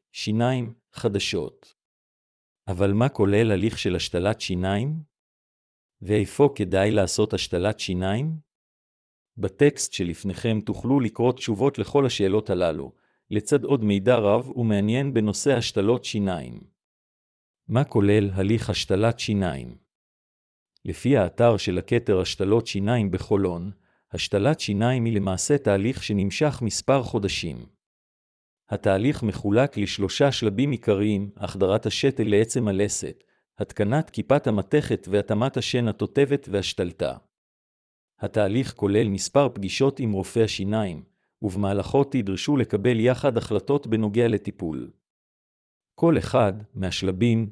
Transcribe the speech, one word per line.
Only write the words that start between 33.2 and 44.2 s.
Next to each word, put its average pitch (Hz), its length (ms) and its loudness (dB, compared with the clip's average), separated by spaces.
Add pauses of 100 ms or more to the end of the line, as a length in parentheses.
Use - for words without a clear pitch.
התקנת 110 520 -2
כיפת - 380 0
המתכת 113 640 0
והתאמת 104 460 0
השן 120 300 -2
התותבת 135 640 -2
והשתלתה. 90 640 -4 (1000)
התהליך 107 540 -2
כולל 104 340 2
מספר 104 420 0
פגישות 101 500 -2
עם 117 120 -2
רופא 95 280 -2
השיניים, 104 640 -2 (380)
ובמהלכו 101 640 0
תדרשו 127 540 -2
לקבל 113 420 2
יחד 123 380 2
החלטות 113 500 -2
בנוגע 110 400 0